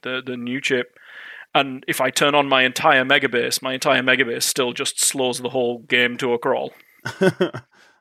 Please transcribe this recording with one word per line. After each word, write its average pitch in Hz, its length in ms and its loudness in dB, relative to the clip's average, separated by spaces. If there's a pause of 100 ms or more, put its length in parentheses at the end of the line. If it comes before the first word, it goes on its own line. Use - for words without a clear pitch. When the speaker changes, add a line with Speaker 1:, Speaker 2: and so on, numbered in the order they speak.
Speaker 1:
the, 127 200 -6
the 127 140 -8
new 123 240 -6
chip, 127 360 -2 (580)
and 135 320 -2
if 165 120 -2
I 131 120 0
turn 147 240 2
on 143 120 4
my 135 160 4
entire 131 420 4
mega 139 240 2
base, 123 320 -2
my 131 120 -6
entire 127 300 2
mega 127 220 2
base 120 200 -6
still 123 260 -2
just - 280 -6
slows 127 400 -2
the 123 100 -6
whole 120 300 -2
game 120 380 0
to 120 160 -2
a 117 40 0
crawl. 127 360 -4 (260)
Speaker 2:
<laughs> - 220 -8
All 190 100 4 (680)